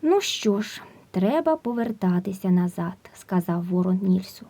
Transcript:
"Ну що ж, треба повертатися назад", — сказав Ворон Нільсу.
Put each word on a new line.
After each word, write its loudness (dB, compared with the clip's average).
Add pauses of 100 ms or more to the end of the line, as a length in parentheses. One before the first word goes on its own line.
"Ну 4
що -2
ж, -10 (280)
треба 2
повертатися -2
назад", — 0 (180)
сказав -2
Ворон 0
Нільсу. 0